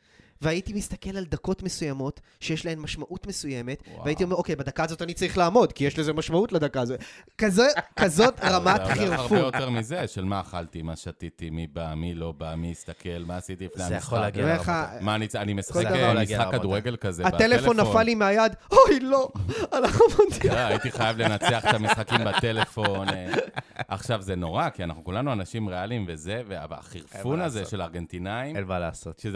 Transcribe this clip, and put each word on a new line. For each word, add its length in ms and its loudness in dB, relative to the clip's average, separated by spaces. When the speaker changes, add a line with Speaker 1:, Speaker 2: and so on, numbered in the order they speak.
Speaker 1:
והייתי 320 -2
מסתכל 440 -6
על 80 -6
דקות 380 -4
מסוימות, 580 -4
שיש 260 -4
להן 140 -6
משמעות 480 -10
מסוימת, 600 -8
Speaker 2:
וואו. 180 -14
Speaker 1:
והייתי 180 0
אומר, 120 0
"אוקיי, 200 -2
בדקה 280 -4
הזאת 180 -4
אני 120 -8
צריך 240 -2
לעמוד, 360 6
כי 100 -2
יש 160 0
לזה 140 0
משמעות 380 0
לדקה 300 0
הזאת." 180 -2
כזה, 300 6
כזאת 480 4
Speaker 2:
<laughs> 0 -
Speaker 1:
רמת 360 4
Speaker 2:
אבל 160 0
זה 0 -
Speaker 1:
חרפון. 420 2
Speaker 2:
הרבה 80 6
יותר 120 -2
מזה, 380 -2
של 180 -6
מה 160 0
אכלתי, 400 -8
מה 140 -6
שתיתי, 540 -10
מי 180 -6
בא, 300 -8
מי 160 -4
לא 180 -6
בא, 260 -8
מי 140 -6
הסתכל, 380 -12
מה 120 -8
עשיתי 280 -10
לפני 180 -8
Speaker 3:
זה 120 -2
Speaker 2:
המשחק. 120 -6
Speaker 3:
יכול 120 0
להגיע 240 -2
Speaker 1:
אומר 100 2
Speaker 3:
לרמה 100 -2
Speaker 1:
לך, 60 -4
Speaker 3:
הזאת. 100 -12
Speaker 2:
מה, 140 0
אני 120 -2
צ-, 80 -8
אני 180 -2
משחק, 200 -4
Speaker 1:
כל 100 2
דבר. 120 2
Speaker 2:
אה, 180 4
Speaker 3:
להגיע 240 2
Speaker 2:
משחק 100 2
Speaker 3:
לרמה 120 0
Speaker 2:
כדורגל 300 0
Speaker 3:
הזאת. 120 -6
Speaker 2:
כזה 260 -4
Speaker 1:
הטלפון 200 4
Speaker 2:
בטלפון. 20 2
Speaker 1:
נפל 240 4
לי 120 2
מהיד, 360 4
"אוי, 280 10
לא, 300 2
הלך 300 4
המונדיאל." 540 6
Speaker 2:
לא, 40 2
הייתי 320 0
חייב 260 0
לנצח 480 2
את 80 4
המשחקים 520 0
בטלפון, 840 -2
אה. 240 -4
עכשיו, 340 -4
זה 140 -4
נורא, 340 -2
כי 140 -8
אנחנו 200 -8
כולנו 300 -4
אנשים 360 -6
ריאליים 380 -4
וזה, 400 -8
וה-, 220 -10
והחרפון 600 -10
Speaker 3:
אין 80 0
מה 60 -2
Speaker 2:
הזה 140 -4
Speaker 3:
לעשות. 120 -8
Speaker 2:
של 100 -6
הארגנטינאים, 760 -8
Speaker 3:
אין 80 -6
מה 140 -4
לעשות. 400 -10
Speaker 2:
שזה 160 -10